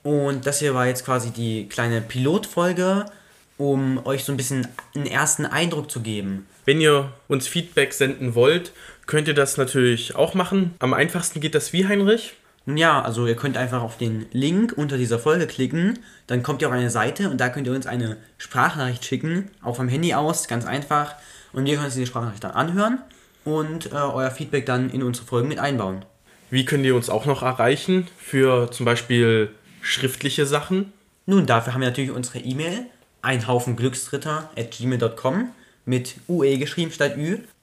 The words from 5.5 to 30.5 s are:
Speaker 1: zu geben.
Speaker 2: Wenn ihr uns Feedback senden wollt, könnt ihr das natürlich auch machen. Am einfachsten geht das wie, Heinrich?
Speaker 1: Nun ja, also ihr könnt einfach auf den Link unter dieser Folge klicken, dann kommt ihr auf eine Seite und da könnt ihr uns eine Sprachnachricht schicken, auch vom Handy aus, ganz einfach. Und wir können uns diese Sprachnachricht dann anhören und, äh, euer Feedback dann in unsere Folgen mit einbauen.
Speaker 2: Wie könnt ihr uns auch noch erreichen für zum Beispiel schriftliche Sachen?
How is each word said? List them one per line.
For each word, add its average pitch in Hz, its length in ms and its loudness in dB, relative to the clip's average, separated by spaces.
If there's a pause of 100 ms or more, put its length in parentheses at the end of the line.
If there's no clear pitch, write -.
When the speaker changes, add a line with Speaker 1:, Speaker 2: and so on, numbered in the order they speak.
Speaker 1:
zu 120 120 -6
geben. 98 460 -4 (180)
Speaker 2:
Wenn 151 160 6
ihr 139 320 4 (160)
uns 135 180 0
Feedback 156 460 0
senden 131 420 0
wollt, 156 380 4 (320)
könnt 156 240 0
ihr 151 40 0
das 143 220 2
natürlich 127 600 2
auch 165 180 2
machen. 185 460 0
Am 127 140 2
einfachsten 170 460 0
geht 151 160 -2
das - 160 0
wie, 190 160 2
Heinrich? 208 460 2 (320)
Speaker 1:
Nun 139 100 -4
ja, 156 260 4
also 120 260 0
ihr 117 100 2
könnt 135 180 -2
einfach 123 260 -2
auf 113 160 -8
den 113 340 -2
Link 165 440 2
unter 139 220 -2
dieser 120 220 0
Folge 156 280 2
klicken, 165 520 0 (280)
dann 123 160 0
kommt 139 180 -2
ihr 151 60 0
auf 123 60 0
eine 123 160 2
Seite 123 400 0
und 131 80 -2
da 123 100 0
könnt 127 200 -4
ihr 123 60 -2
uns 131 140 -4
eine 113 300 -4 (200)
Sprachnachricht 131 680 -2
schicken, 160 460 -4 (100)
auch 120 160 -6
vom 127 100 -2
Handy 147 260 0
aus, 156 360 0
ganz 117 160 -2
einfach. 143 500 -2 (380)
Und 135 120 -2
wir 147 100 2
können 147 100 -2
uns 135 80 -6
diese 127 140 -2
Sprachnachricht 117 360 -6
dann - 80 -6
anhören 202 480 0 (460)
und, 156 480 -4
äh, - 20 -8
euer 131 360 0
Feedback 135 340 -4
dann 127 240 0
in 131 140 -4
unsere 120 240 -4
Folgen 123 200 0
mit 151 120 -4
einbauen. 101 440 -2 (460)
Speaker 2:
Wie 127 160 2
könnt 139 200 2
ihr 131 100 6
uns 120 140 0
auch 107 160 0
noch 135 180 2
erreichen 135 640 2 (100)
für 127 540 2
zum 123 140 -4
Beispiel 117 680 4 (280)
schriftliche 135 640 -2
Sachen? 180 480 -2 (320)